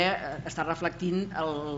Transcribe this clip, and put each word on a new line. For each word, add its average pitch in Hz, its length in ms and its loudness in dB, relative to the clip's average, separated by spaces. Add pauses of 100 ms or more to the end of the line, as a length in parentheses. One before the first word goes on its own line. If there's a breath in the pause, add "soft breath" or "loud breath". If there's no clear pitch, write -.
eh, 151 280 0 (120)
està 160 180 -2
reflectint 175 640 0 (140)
el, 156 100 0 (260)